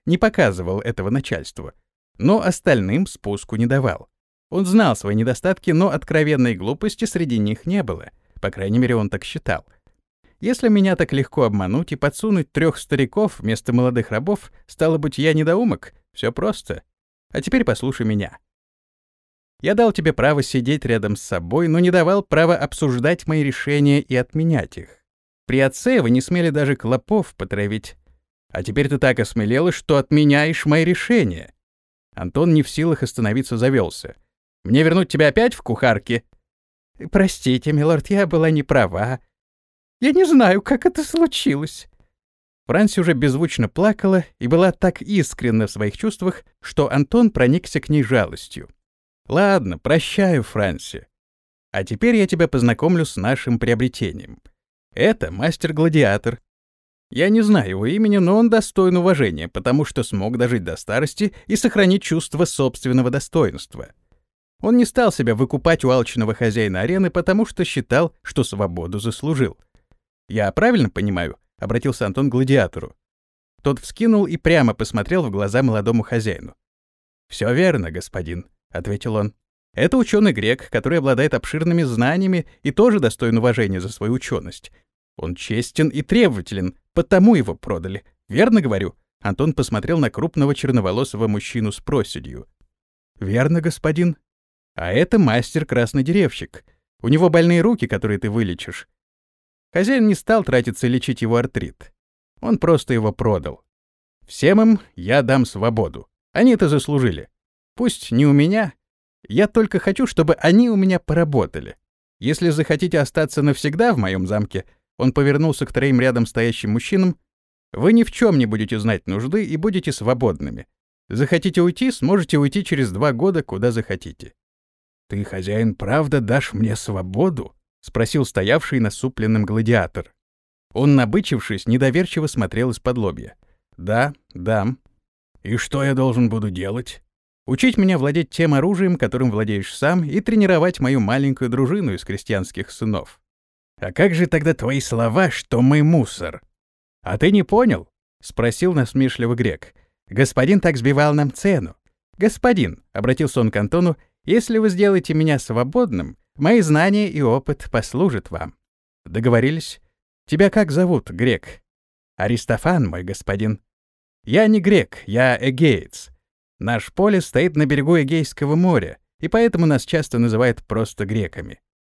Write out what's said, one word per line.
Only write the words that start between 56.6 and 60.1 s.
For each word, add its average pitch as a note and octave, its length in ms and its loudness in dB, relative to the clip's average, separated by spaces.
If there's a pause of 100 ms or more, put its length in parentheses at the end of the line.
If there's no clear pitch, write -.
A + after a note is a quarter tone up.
Я D#3+ 180 0
не A3 120 4
знаю G3 300 4
его G2 160 -4
имени, G3+ 320 2
но F#3 180 4
он A#3 140 4
достоин F#3+ 460 2
уважения, C3+ 520 0
потому B2+ 360 0
что - 180 -6
смог G#2+ 360 -4